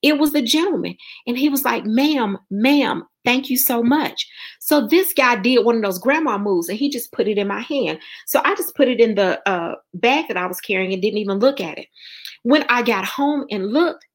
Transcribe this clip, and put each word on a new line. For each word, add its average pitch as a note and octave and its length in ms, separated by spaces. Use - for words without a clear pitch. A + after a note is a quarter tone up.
It D4 180
was D4 140
the D4 100
gentleman, A#3 540
and A#3+ 100
he C#4+ 120
was C#4 160
like, A#3 200
"Ma'am, A#3 540
ma'am, A#3+ 520
thank B3+ 260
you B3+ 60
so A#3+ 260
much." C4+ 480
So D4 260
this F4+ 260
guy B3 220
did A#3 300
one A#3 100
of A3+ 80
those F#3+ 160
grandma C#4 400
moves, F#3+ 300
and G#3 100
he C#4+ 100
just B3+ 220
put F#3+ 160
it G#3 100
in G3+ 120
my G3+ 140
hand. G3+ 360
So A3+ 180
I F4 100
just - 220
put C#4 100
it A#3+ 140
in A3 160
the, F#3+ 320
uh, E3+ 260
bag B3+ 340
that G3+ 80
I F3+ 100
was F#3 140
carrying F#3+ 320
and F#3 100
didn't G#3+ 160
even G3 220
look C4+ 200
at D#3+ 180
it. - 100
When C#4+ 240
I B3 140
got G3+ 220
home C#4+ 460
and G3+ 220
looked D#4+ 420